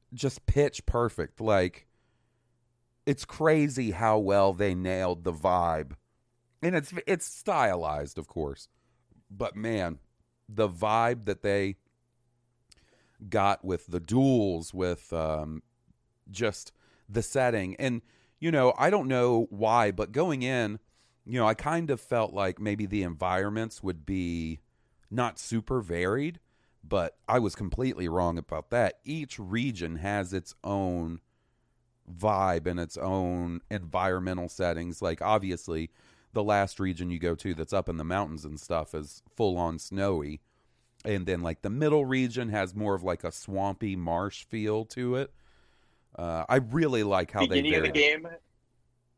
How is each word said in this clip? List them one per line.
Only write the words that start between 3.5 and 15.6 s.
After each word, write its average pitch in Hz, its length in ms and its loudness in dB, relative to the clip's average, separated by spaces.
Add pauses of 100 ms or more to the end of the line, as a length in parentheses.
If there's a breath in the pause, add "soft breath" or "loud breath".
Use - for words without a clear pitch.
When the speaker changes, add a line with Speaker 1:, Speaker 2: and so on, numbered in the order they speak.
Speaker 1:
how 110 260 4
well 98 340 6
they 92 220 2
nailed 92 500 -2
the 90 80 0
vibe, 80 640 2 (680)
and 175 140 2
it's, 151 180 -4 (120)
it's 180 200 0
stylized, 85 920 0
of 78 100 -10
course, 73 400 -6 (640)
but 98 260 -6
man, 104 440 -2 (480)
the 107 200 0
vibe 107 580 0
that 101 160 -2
they 98 340 2 (1500 soft breath)
got 98 360 2
with 92 220 -4
the 87 140 -4
duels, 107 760 2
with, 90 380 -4
um, 78 500 -4 (680)